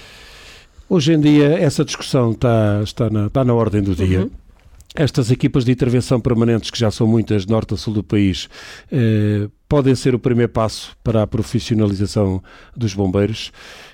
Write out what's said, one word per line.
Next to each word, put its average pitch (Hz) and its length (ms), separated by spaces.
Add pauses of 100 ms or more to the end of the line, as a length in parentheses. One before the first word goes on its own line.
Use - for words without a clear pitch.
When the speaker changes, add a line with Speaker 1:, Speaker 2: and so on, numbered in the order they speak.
(880)
Speaker 1:
Hoje 165 260
em 156 60
dia 147 400
essa 156 240
discussão - 480
tá, 107 520
está 110 260
na, 107 180
tá 135 160
na 120 120
ordem 107 260
do 98 140
dia. 92 260
Speaker 2:
Uhum. 247 100 (640)
Speaker 1:
Estas 127 380
equipas 131 320
de 117 80
intervenção 123 480
permanentes, 117 500
que - 80
já - 140
são 117 160
muitas, 107 380
de 95 40
norte 110 240
a 101 40
sul 110 160
do 104 100
país, 98 460 (420)
eh, 104 560 (200)
podem 135 280
ser 127 180
o 123 60
primeiro 120 320
passo - 500
para 110 220
a 101 40
profissionalização 101 1160 (320)
dos 113 180
bombeiros, 101 600 (400)